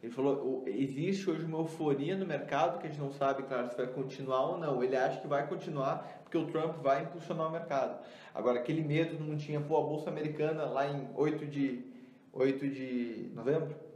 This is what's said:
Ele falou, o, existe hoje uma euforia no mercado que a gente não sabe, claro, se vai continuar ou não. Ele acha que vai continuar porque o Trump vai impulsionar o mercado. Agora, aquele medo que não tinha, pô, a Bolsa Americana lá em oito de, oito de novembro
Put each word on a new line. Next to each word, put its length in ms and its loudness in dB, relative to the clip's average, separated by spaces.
Ele 100 -6
falou, 520 2
o, 40 -2
existe 600 0
hoje 140 0
uma 140 -2
euforia 580 2
no 100 0
mercado 540 2
que 80 -6
a 20 -6
gente 100 -6
não 120 -4
sabe, 320 2
claro, 260 -2
se 60 -6
vai 100 0
continuar 600 0
ou 100 -2
não. 240 0
Ele 140 4
acha 240 2
que 80 -8
vai 180 2
continuar 800 -4
porque 120 -4
o 100 2
Trump 360 0
vai 220 6
impulsionar 440 -4
o 40 -2
mercado. 520 -2
Agora, 240 2
aquele 240 0
medo 340 2
que 60 -6
não 140 -4
tinha, 240 -2
pô, 180 2
a 40 4
Bolsa 280 -2
Americana 540 0
lá 240 2
em 260 -4
oito 320 2
de, 380 0
oito 360 4
de 640 -2
novembro 440 0